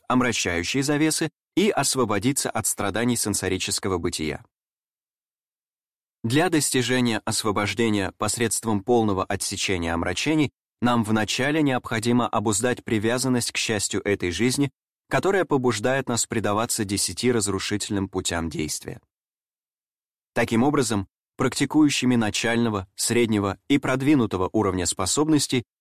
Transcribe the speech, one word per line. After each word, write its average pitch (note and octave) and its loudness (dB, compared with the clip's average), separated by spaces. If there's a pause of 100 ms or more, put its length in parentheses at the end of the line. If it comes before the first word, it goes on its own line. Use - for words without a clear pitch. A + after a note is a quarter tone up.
омрачающие A#2+ 0
завесы D3+ 0 (260)
и G3 4
освободиться B2 0
от - -4
страданий A2+ 0
сансарического F#2+ -2
бытия. D#2+ -4 (1800)
Для D3 2
достижения B2 2
освобождения G#2 0
посредством G#2+ -2
полного G#2+ 2
отсечения F2+ -4
омрачений C3+ 0 (320)
нам A#2+ 2
вначале B2+ 0
необходимо A#2+ 0
обуздать A2+ 0
привязанность A#2+ 0
к - -12
счастью G#2 -2
этой F#2+ 0
жизни, B2+ 0 (360)
которая F3+ 2
побуждает B2+ 0
нас A#2 -2
предаваться G#2+ -2
десяти G2 0
разрушительным G2+ -2
путям E2+ -4
действия. - -8 (1300)
Таким A#2 2
образом, B2 0 (300)
практикующими C#3 2
начального, A2+ 0
среднего A2 2 (120)
и C#3+ 4
продвинутого C3 2
уровня F#2+ 0
способностей C#3 0 (180)